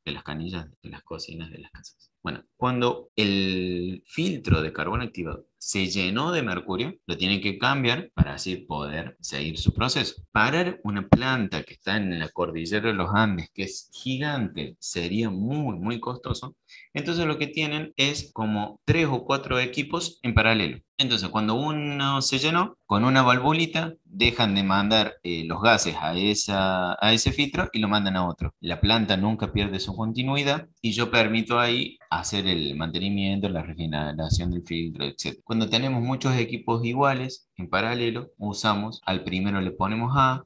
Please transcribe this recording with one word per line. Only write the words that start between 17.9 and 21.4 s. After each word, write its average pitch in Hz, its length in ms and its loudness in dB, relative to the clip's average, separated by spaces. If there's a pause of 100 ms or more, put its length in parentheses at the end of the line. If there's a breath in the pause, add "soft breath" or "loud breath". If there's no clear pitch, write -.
es 139 360 -2
como 107 520 -4
tres 160 260 4
o 123 140 -2
cuatro 135 340 -2
equipos 143 640 -4
en 117 120 -2
paralelo. 110 440 2 (180)
Entonces 120 340 0
cuando 107 240 0